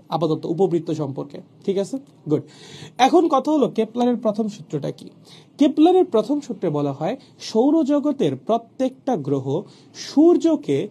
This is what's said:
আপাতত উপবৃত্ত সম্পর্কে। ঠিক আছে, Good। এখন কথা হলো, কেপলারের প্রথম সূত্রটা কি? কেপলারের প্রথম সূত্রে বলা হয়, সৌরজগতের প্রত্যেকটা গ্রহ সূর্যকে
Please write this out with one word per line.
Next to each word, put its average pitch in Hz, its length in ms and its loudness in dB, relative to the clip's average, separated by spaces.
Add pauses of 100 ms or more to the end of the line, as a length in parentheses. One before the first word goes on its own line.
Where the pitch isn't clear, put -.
আপাতত 156 360 -2
উপবৃত্ত 165 460 -2
সম্পর্কে। 143 500 -8 (240)
ঠিক 196 120 -2
আছে, 196 200 -4 (320)
Good। 147 120 0 (560)
এখন 311 300 4
কথা 277 240 0
হলো, 262 180 2
কেপলারের 240 480 -2
প্রথম 220 300 -4
সূত্রটা 151 440 -8
কি? - 180 -16 (480)
কেপলারের 320 480 4
প্রথম 233 340 0
সূত্রে 196 300 -6
বলা 143 240 -2
হয়, 165 240 -6 (220)
সৌরজগতের 277 960 0
প্রত্যেকটা 240 800 -4
গ্রহ 135 460 -4 (340)
সূর্যকে 285 960 2